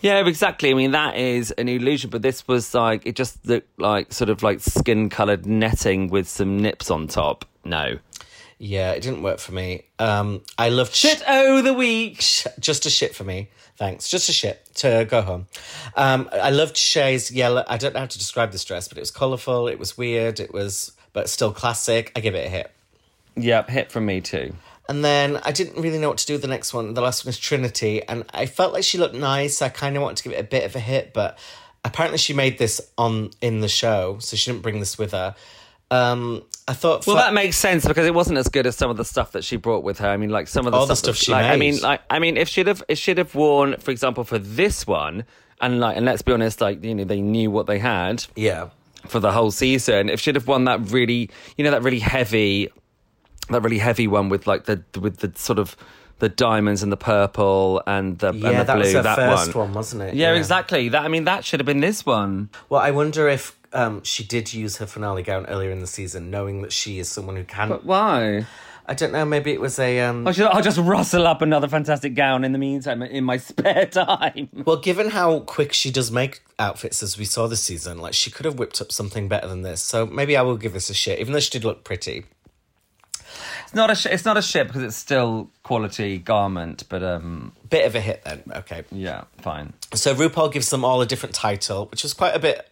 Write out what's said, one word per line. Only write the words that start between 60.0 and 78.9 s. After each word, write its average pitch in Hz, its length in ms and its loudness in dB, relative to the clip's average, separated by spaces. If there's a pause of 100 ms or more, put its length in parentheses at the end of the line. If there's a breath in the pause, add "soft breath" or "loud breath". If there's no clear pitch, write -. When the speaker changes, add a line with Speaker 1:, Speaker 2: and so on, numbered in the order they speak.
Speaker 2:
it? 95 100 -6
Speaker 1:
Yeah, 165 200 4
Speaker 2:
Yeah. 170 40 4
Speaker 1:
exactly. 170 520 0
That, 147 140 0
I 151 40 -4
mean, 160 180 0
that 185 180 0
should - 160 -2
have 131 60 0
been 139 140 2
this 190 260 0
one. 101 440 0 (200 loud breath)
Speaker 2:
Well, 139 120 4
I 147 100 4
wonder 151 360 2
if, 139 300 0 (160)
um, 113 300 0
she - 200 -4
did 110 300 -4
use 110 240 -6
her 110 80 -8
finale 98 380 -6
gown 95 240 -4
earlier 95 240 -4
in 92 80 -6
the 90 80 -8
season, 90 420 -10
knowing 98 320 -6
that 101 100 -8
she 98 280 -6
is 90 100 -6
someone 95 280 -8
who 92 60 -8
can 104 260 -4
Speaker 1:
But - 160 -4
why? 127 600 2 (420 loud breath)
Speaker 2:
I - 60 -4
don't 139 200 -2
know, 156 100 2
maybe 147 300 0
it - 80 -4
was 135 180 -4
a, 127 220 2
um 120 260 0
Speaker 1:
Oh, 185 40 2
she's 180 120 2
like, 208 100 6
"I'll - 80 4
just - 180 2
rustle 175 460 4
up 160 160 4
another 151 280 4
fantastic 143 440 0
gown 135 300 2
in 131 80 0
the 135 60 0
meantime, 139 440 -2
in 131 220 -6
my 127 140 0
<laughs> 123 120 -10
spare 190 360 2
time." 156 640 0 (160)
Speaker 2:
Well, 160 120 4
given 190 340 0
how 170 300 2
quick 143 300 -2
she - 200 0
does 123 200 0
make 127 300 -2 (180)
outfits, - 420 -4
as - 160 -6
we 107 60 -6
saw 113 240 -2
this 113 160 -2
season, 85 360 -8
like, 82 140 -10
she - 160 0
could - 160 -10
have 143 140 -2
whipped - 220 -4
up 113 100 -10